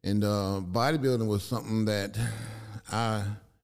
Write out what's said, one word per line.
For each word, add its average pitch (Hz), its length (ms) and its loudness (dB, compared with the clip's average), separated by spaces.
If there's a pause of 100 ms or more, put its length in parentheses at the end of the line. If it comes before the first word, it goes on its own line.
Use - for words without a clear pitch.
And, 104 200 2
uh, 101 400 2
bodybuilding 123 640 2
was 104 160 2
something 110 440 0
that 104 320 0 (760)
I 110 320 0 (400)